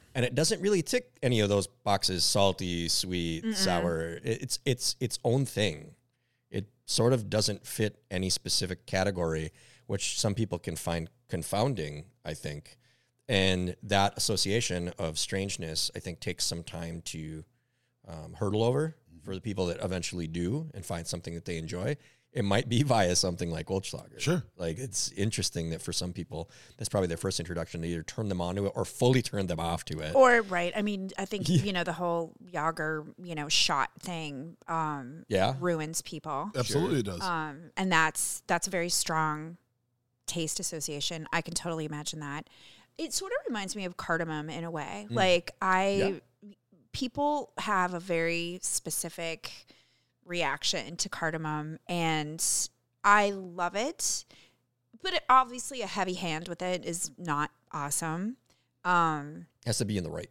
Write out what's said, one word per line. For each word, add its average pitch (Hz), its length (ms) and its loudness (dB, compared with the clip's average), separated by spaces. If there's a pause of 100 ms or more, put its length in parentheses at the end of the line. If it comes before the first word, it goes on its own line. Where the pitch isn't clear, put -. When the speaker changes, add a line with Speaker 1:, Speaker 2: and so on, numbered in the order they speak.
(140)
Speaker 1:
And 123 100 2
it 123 100 -2
doesn't 160 260 2
really 190 220 4
tick - 400 -2
any 123 180 4
of 104 80 6
those 101 180 4
boxes, 95 580 0
salty, 92 640 4
sweet, 85 560 0
Speaker 2:
Mm-mm. 220 100 0
Speaker 1:
sour. 85 680 0
It, 113 200 -2
it's, - 220 -4
it's - 360 0
its 117 240 -2
own 131 220 4
thing. 82 480 -2 (560)
It 101 160 -4 (200)
sort 120 260 4
of 110 180 0
doesn't 107 360 0
fit - 340 -2 (100)
any 95 200 0
specific - 560 -2
category, 87 680 0 (340)
which - 340 -2
some 104 140 2
people 104 260 0
can 82 160 -6
find 85 320 -2 (200)
confounding, 87 760 -2 (200)
I 80 100 -6
think. 73 420 -10 (520)
And 92 560 4
that 101 320 4
association 98 720 0 (100)
of 80 200 -2
strangeness, 92 800 -2
I 92 40 -6
think, 85 200 -10
takes - 240 -4
some 85 200 -2
time 85 420 -8
to, 78 380 -8 (600)
um, 80 280 -12
hurdle 104 300 0
over 147 320 0 (280)
for 98 120 -8
the 92 40 -8
people 95 260 -2
that 85 180 -2
eventually 90 420 -4
do 90 480 -2
and 92 100 -10
find 85 220 -6
something 82 280 -6
that 82 100 -10
they 87 120 -4
enjoy, 87 400 -4 (360)
it 113 120 0
might 104 240 2
be 123 140 4
<laughs> 139 120 4
via 92 200 6
something 87 360 2
like 80 160 -4
Goldschlager. - 520 -4
Speaker 3:
Sure. 165 240 0 (140)
Speaker 1:
Like, 82 220 -4
it's 127 340 -4
interesting 90 580 -2
that 80 120 -4
for 85 100 -6
some 87 200 -2
people, 80 360 -8 (300)
that's 107 100 -6
probably 95 200 4
their 82 100 0
first 95 220 0
introduction 82 420 -6
to 82 60 -4
either 85 140 -4
turn 107 260 -6
them 92 120 -2
onto 92 260 0
it 98 80 0
or 110 100 0
fully 127 380 6
turn 98 260 -2
them 85 120 0
off 85 260 -2
to 78 140 -6
it. 76 140 -4
Speaker 2:
Or, 247 280 10
right, 180 320 -2
I 214 80 0
mean, 196 360 -4
I 196 80 -4
think, 196 220 -2
Speaker 1:
Yeah. 165 140 8
Speaker 2:
you 202 100 0
know, 175 120 0
the 175 80 0
whole 170 400 -2 (180)
Jager, 156 540 -2 (180)
you 175 120 -8
know, 151 160 -6
shot 143 400 4 (100)
thing, 160 560 -8 (100)
um, 156 600 -4
Speaker 1:
Yeah. 101 320 2
Speaker 2:
ruins 160 420 -2
people. 156 540 -6
Speaker 3:
Absolutely 147 460 2
Speaker 1:
Sure. 98 120 -4
Speaker 3:
it 85 40 -8
does. - 20 -8
Speaker 2:
Um, 160 560 -4
and 190 160 2
that's, - 540 2
that's 175 200 2
a 190 40 -8
very 175 180 0
strong 160 680 0 (680)
taste 160 320 -2
association. 160 760 -4
I 170 100 0
can 165 100 -10
totally 165 320 -2
imagine 151 360 -6
that. 147 280 -8 (480)
It 320 160 -6
sort 381 200 -2
of 523 60 -2 (100)
reminds 208 280 -4
me 196 80 -4
of 180 140 -6
cardamom 160 500 -2
in 165 160 -6
a 170 60 -6
way. 170 400 -6
Speaker 1:
Mm. - 60 -4
Speaker 2:
Like, 180 340 4 (100)
I, 190 260 4 (560)
Speaker 1:
Yeah. 208 80 -20 (420)
Speaker 2:
people 285 640 -2
have 185 360 2
a 170 60 -6
very 170 640 -2
specific - 880 -4 (720)
reaction 160 720 -2
to - 120 -2
cardamom, 156 720 -4 (100)
and 160 560 0 (580)
I 208 280 8
love 180 440 -4
it. - 500 -2 (760)
But 381 120 0
it, - 140 0
obviously, 254 540 4
a 196 40 -2
heavy 185 280 0
hand 170 340 -2
with 175 140 -6
it 180 220 -2
is 170 340 -4
not 151 320 0 (220)
awesome. 165 640 -2 (480)
Um, 165 640 2 (200)
Speaker 1:
Has 113 120 0
to 110 60 0
be 104 120 0
in 90 80 0
the 78 60 -4
right 80 200 -8